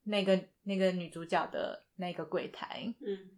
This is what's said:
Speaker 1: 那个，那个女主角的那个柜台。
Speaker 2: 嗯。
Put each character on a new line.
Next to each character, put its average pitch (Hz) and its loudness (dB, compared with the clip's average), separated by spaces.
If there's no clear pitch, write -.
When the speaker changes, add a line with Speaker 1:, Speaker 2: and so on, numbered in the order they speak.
Speaker 1:
那 208 2
个， 190 6
那 196 -2
个 190 6
女 175 -2
主 165 -8
角 165 2
的 - -4
那 180 -4
个 165 -6
柜 - -2
台。 - -8
Speaker 2:
嗯。 190 -6